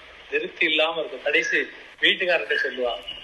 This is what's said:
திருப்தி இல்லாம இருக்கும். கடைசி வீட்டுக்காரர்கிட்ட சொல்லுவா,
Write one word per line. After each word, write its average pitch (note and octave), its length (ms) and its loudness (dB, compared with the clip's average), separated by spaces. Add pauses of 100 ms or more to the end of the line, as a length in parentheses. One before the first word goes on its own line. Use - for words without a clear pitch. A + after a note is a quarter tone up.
(300)
திருப்தி F#3+ 360 0
இல்லாம D#3+ 340 2
இருக்கும். C3+ 240 -6
கடைசி D#3 340 2 (420)
வீட்டுக்காரர்கிட்ட F3+ 640 2
சொல்லுவா, B2 380 -2 (220)